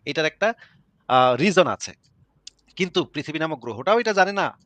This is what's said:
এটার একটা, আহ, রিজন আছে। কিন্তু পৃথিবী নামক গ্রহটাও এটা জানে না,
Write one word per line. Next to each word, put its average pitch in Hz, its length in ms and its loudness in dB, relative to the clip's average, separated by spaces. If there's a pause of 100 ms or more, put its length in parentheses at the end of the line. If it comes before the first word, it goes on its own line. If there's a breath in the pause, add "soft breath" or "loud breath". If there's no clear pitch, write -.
এটার 156 200 -2
একটা, 156 220 -2 (640 soft breath)
আহ, 127 260 4
রিজন 165 320 4
আছে। 101 240 -6 (840)
কিন্তু 180 300 -4
পৃথিবী 151 340 -10
নামক 156 200 -4
গ্রহটাও 120 400 -2
এটা 226 140 -2
জানে 190 180 2
না, 180 340 -4